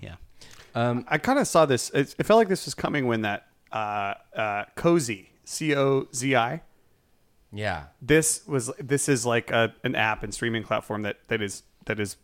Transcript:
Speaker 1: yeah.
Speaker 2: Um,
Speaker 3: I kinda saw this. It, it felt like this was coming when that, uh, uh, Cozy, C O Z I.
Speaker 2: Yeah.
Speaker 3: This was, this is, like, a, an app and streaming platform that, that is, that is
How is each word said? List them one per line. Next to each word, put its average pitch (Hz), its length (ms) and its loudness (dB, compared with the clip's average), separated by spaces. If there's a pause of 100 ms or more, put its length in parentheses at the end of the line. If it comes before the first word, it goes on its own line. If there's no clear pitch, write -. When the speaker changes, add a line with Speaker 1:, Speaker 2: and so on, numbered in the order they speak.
Speaker 1:
yeah. 87 140 -16 (600)
Speaker 2:
Um, 120 320 0
Speaker 3:
I 156 120 0
kinda 254 260 2
saw 160 200 6
this. 131 260 2
It, 139 260 0
it 143 80 0
felt 220 140 6
like 214 100 4
this 190 160 -2
was 139 80 -8
coming 139 340 -2
when 117 140 0
that, 104 260 -4 (240)
uh, 104 440 -4 (200)
uh, 104 300 -4 (100)
Cozy, 131 540 0 (160)
C 151 280 -2
O 135 400 2
Z 131 220 0
I. 123 260 0 (920)
Speaker 2:
Yeah. 101 300 -4 (180)
Speaker 3:
This 151 460 2
was, 131 220 -2 (100)
this 139 300 -2
is, 123 160 2
like, 117 260 0
a, 113 220 2 (120)
an 127 100 -2
app 110 280 -2
and 107 100 -8
streaming 113 300 -2
platform 107 400 -4
that, 101 160 -6 (100)
that 113 120 0
is, 101 220 -6 (220)
that 107 160 -4
is 101 220 -6